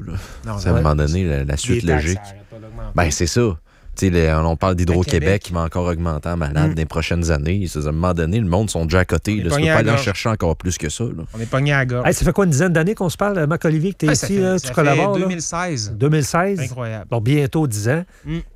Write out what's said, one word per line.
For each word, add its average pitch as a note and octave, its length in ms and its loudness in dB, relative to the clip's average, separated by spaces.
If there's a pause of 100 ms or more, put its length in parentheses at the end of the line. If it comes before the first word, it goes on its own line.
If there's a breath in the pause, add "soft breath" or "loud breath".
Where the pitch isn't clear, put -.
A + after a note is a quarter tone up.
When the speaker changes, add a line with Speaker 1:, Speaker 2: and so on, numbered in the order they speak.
Speaker 1:
là. E2 80 -10 (320 loud breath)
Speaker 2:
Non, A2 120 -6
Speaker 1:
C'est F#2+ 120 -4
à - 20 4
un E2 40 4
Speaker 2:
ouais. D#2+ 60 4
Speaker 1:
moment D2+ 140 4
donné, D2+ 300 2
la, C#2+ 200 0
la C#2+ 120 -2
suite - 260 0
Speaker 2:
Les E2+ 100 2
taxes, D2+ 120 2
Speaker 1:
logique. F#2 180 -2
Speaker 2:
ça - 80 -18
arrête - 180 -20
pas - 100 -18
d'augmenter. A2 360 -12
Speaker 1:
Ben, E2+ 160 2
c'est F2 160 0
ça. G#2+ 300 2 (400 soft breath)
Tu - 80 0
sais, F#2+ 60 4
les, E2 200 4
on D#2+ 240 2
parle F#2+ 200 2
d'Hydro-Québec F2 420 2
Speaker 2:
À - 20 2
Québec. F#2+ 240 2
Speaker 1:
qui - 100 -10
va E2+ 80 -2
encore F2 260 -2
augmenter E2 420 -2
en F2 80 -2
malade D2+ 320 0
Speaker 3:
Mm. D2+ 60 0
Speaker 1:
dans - 20 -4
les D#2+ 80 0
prochaines E2+ 460 -2
années. E2+ 360 0
C'est, D2+ 160 -4
à D2 60 -2
un - 40 -2
moment F2 200 0
donné, E2+ 260 0
le A2+ 60 0
monde F#2+ 240 0
sont E2 160 -2
déjà F2 140 2
à F2+ 60 2
côté, F2 280 0
Speaker 2:
On - 20 -2
est - 40 -2
Speaker 1:
là. - 60 -2
Tu E2+ 100 0
Speaker 2:
pogné - 100 2
Speaker 1:
peux D#3+ 60 4
Speaker 2:
à - 20 4
Speaker 1:
pas - 60 4
aller A2 100 2
en A2+ 40 4
Speaker 2:
gorge. A#2 120 0
Speaker 1:
chercher G#2+ 240 -2
encore F2 260 0
plus F2+ 220 -4
que D#2 120 -4
ça, A#2 140 -6
là. E2 200 -6 (100)
Speaker 2:
On A2 60 -10
est A2+ 100 -6
pogné C#3 240 2
à C#3 60 2
la C3 80 2
gorge. B2 200 -2
Speaker 3:
Hey, E3+ 60 4
ça - 100 -2
fait F3+ 80 4
quoi, G3 140 2
une E3+ 60 4
dizaine E3 220 2
d'années E3 220 2
qu'on F3+ 140 0
se - 80 -4
parle, G3+ 300 0
Marc-Olivier, D#3+ 460 0
que - 40 -20
t'es D#3 120 0
Speaker 2:
Ouais, D3 60 2
ça - 120 -2
Speaker 3:
ici, G3 80 0
Speaker 2:
fait, G3 80 2
Speaker 3:
là, F#3 160 2
Speaker 2:
ça - 20 -6
Speaker 3:
tu B2 60 -8
Speaker 2:
fait B2+ 80 -8
Speaker 3:
collabores, D#3+ 420 4
là ? - 20 2
Speaker 2:
deux F#3 80 0
mille F3+ 140 -2
seize. D#3+ 520 -4
Speaker 3:
Deux A#2+ 160 2
mille D3+ 160 2
seize. F#3 340 0
Speaker 2:
Incroyable. A#2+ 500 -8
Speaker 3:
Bon, A#2 120 0
bientôt D3 440 2
dix G#2 240 -2
ans. D#3+ 140 0 (220 soft breath)
Speaker 2:
Mm. D#3 120 -6 (180)